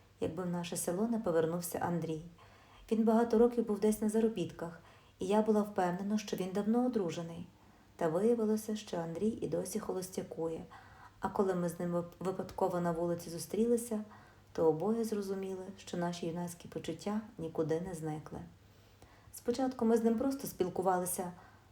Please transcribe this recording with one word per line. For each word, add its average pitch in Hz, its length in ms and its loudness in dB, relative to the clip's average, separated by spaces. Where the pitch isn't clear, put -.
якби 175 240 -4
в 180 40 -4
наше 175 300 -4
село 185 300 0
не 226 120 0
повернувся 170 580 0
Андрій. 160 440 -2
Він 226 120 4
багато 226 340 6
років 233 300 6
був 208 120 -2
десь 214 220 4
на 214 80 2
заробітках, 208 720 0
і 185 80 -4
я 208 140 4
була 214 200 4
впевнена, 196 560 0
що - 200 -4
він 185 160 -2
давно 220 320 2
одружений. 170 600 -2
Та 170 120 0
виявилося, 214 680 2
що 190 220 -6
Андрій 170 440 -2
і - 60 -2
досі 180 320 -2
холостякує. 185 840 -6
А 190 100 -2
коли 190 260 2
ми 175 140 0
з 170 100 -6
ним 175 160 -2
вип-, 175 240 -2
випадково 185 600 -2
на 175 120 2
вулиці 170 380 -2
зустрілися, 220 760 0
то 170 120 4
обоє 190 380 4
зрозуміли, 190 600 -4
що - 200 -8
наші 175 300 -2
юнацькі 175 400 -6
почуття 170 540 -4
нікуди 160 440 -2
не 185 120 -8
зникли. 156 460 -6
Спочатку 254 520 -2
ми 226 120 6
з 226 60 0
ним 226 140 4
просто 269 300 -2
спілкувалися, 180 840 0